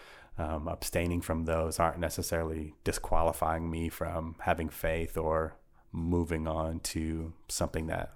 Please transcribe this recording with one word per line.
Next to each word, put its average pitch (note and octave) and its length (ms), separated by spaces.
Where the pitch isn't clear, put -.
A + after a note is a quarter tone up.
Um, D#2 300
abstaining E2+ 520
from E2 260
those D#2+ 340
aren't E2 180
necessarily D#2+ 760
disqualifying E2 880
me E2 180
from E2 520
having E2 280
faith E2 500
or D#2+ 380
moving E2 540
on D#2+ 340
to D#2+ 520
something D#2+ 400
that E2 280